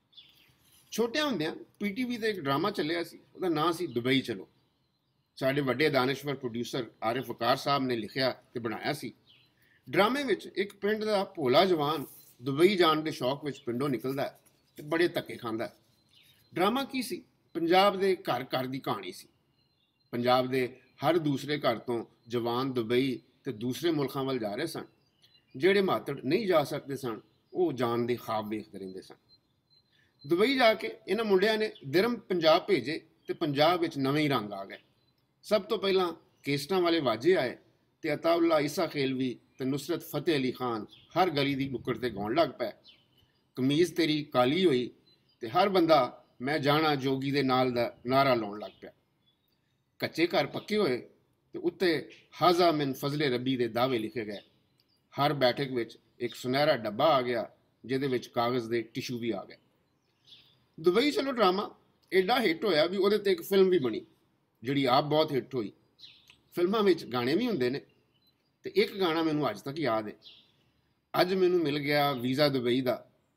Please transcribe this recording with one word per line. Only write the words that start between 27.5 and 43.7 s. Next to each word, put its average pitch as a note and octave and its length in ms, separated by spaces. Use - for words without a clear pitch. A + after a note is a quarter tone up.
ਉਹ E3 200
ਜਾਣ A#2 260
ਦੇ A#2+ 160
ਖਾਬ A2 340
ਵੇਖਦੇ G2+ 300
ਰਹਿੰਦੇ F#2+ 220
ਸਨ। - 140
ਦੁਬਈ G#3 280
ਜਾ A#3 180
ਕੇ - 220
ਇਹਨਾਂ A3+ 180
ਮੁੰਡਿਆਂ G#3 320
ਨੇ G#3+ 140
ਦਿਰਮ G3+ 280
ਪੰਜਾਬ E3+ 500
ਭੇਜੇ D#3+ 360
ਤੇ F3+ 60
ਪੰਜਾਬ D#3 460
ਵਿੱਚ D#3+ 180
ਨਵੇਂ C#3 260
ਹੀ D3+ 60
ਰੰਗ G#2 240
ਆ G2 120
ਗਏ। G2 120
ਸਭ G#3 180
ਤੋਂ F#3 160
ਪਹਿਲਾਂ F#3 360
ਕੇਸਟਾਂ C#3+ 380
ਵਾਲੇ E3+ 180
ਵਾਜੇ B2+ 360
ਆਏ B2 220
ਤੇ D#3 120
ਅਤਾਉੱਲਾ E3 460
ਈਸਾ D3+ 280
ਖੇਲਵੀ C3+ 520
ਤੇ C3+ 80
ਨੁਸਰਤ C#3+ 380
ਫਤਿਹ D3+ 320
ਅਲੀ C3 160
ਖਾਨ A#2 320
ਹਰ - 460
ਗਲੀ C#3 260
ਦੀ C3+ 140
ਨੁੱਕੜ A#2+ 280
'ਤੇ A#2+ 120
ਗਾਉਣ G#2 260
ਲੱਗ D#3 140
ਪਏ, A2 120
"ਕਮੀਜ਼ D3 380